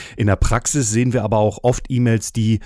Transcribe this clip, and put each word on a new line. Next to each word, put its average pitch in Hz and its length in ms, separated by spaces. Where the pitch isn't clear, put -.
In 104 120
der 98 80
Praxis 117 560
sehen 120 200
wir 117 120
aber 107 140
auch 107 260
oft 123 240
E-Mails, 120 440
die 110 340